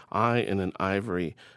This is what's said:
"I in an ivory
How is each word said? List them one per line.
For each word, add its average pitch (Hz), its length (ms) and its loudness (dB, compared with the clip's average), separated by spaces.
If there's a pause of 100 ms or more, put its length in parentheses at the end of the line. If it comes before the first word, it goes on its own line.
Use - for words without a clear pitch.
(120)
"I 117 260 2
in 98 220 0
an 92 200 0
ivory 95 560 -2 (220)